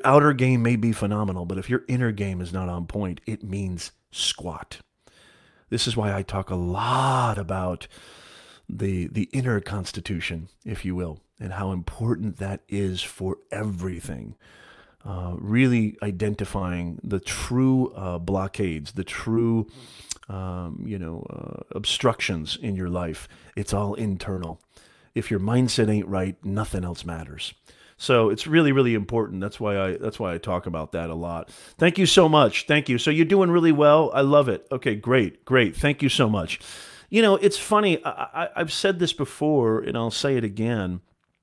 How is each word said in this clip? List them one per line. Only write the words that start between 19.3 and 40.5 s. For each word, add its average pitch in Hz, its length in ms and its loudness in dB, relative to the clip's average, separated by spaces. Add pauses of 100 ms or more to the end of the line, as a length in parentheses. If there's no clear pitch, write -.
um, 90 580 -8
you 107 100 -6
know, 82 320 -10
uh, - 480 -14
obstructions 101 840 -2
in 104 140 -4
your 92 120 -4
life. 87 380 -4 (300)
It's 101 180 -4
all 101 200 -2
internal. 92 680 -6 (500)
If - 160 -4
your 104 120 0
mindset 117 500 2
ain't 107 160 2
right, 95 380 -2
nothing 98 400 -2
else 87 200 -8
matters. 80 480 -10 (440)
So 113 340 4
it's 107 160 -2
really, 156 240 6
really 131 240 4
important. 104 460 -2
That's 101 180 -6
why 104 180 -2
I, 95 200 0
that's 107 240 -6
why 92 140 -2
I 85 40 -4
talk 90 280 -4
about 82 260 -6
that 85 180 -6
a 82 40 -6
lot. 85 360 -8 (280)
Thank 170 200 4
you 185 80 4
so 175 220 8
much. 151 400 4
Thank 147 200 2
you. 123 100 2
So 156 120 0
you're 160 160 4
doing 190 240 4
really 165 220 6
well. 147 420 6
I 135 60 4
love 139 280 6
it. 95 220 -4
Okay, 127 240 -2
great, 107 500 2
great. 123 300 4
Thank 147 260 0
you 143 80 4
so 123 220 4
much. - 300 -2 (500)
You 214 120 4
know, 202 120 8
it's 196 240 4
funny. 208 460 2
I, - 400 -6
I, - 100 -4
I've 160 180 -4
said 190 280 0
this 170 120 0
before, 135 680 0
and 117 160 -6
I'll 117 160 -2
say 139 240 0
it 117 80 0
again. 104 560 -4 (420)